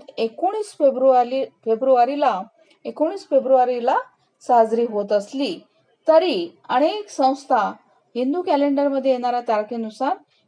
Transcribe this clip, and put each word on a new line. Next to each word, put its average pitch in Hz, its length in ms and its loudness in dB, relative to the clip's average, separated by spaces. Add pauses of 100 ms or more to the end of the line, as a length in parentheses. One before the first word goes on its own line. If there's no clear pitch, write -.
(180)
एकोणीस 370 480 -4
फेब्रुवारी, 262 760 2
फेब्रुवारीला, 240 960 0 (420)
एकोणीस 320 360 -4 (100)
फेब्रुवारीला 254 680 2 (420)
साजरी 233 500 2
होत 208 220 -4
असली 208 480 -4 (480)
तरी 311 400 2 (200)
अनेक 349 400 -2
संस्था 262 640 -2 (420)
हिंदू 269 280 -2
कॅलेंडरमध्ये 285 680 0
येणाऱ्या 247 300 -2
तारखेनुसार 233 760 -4 (320)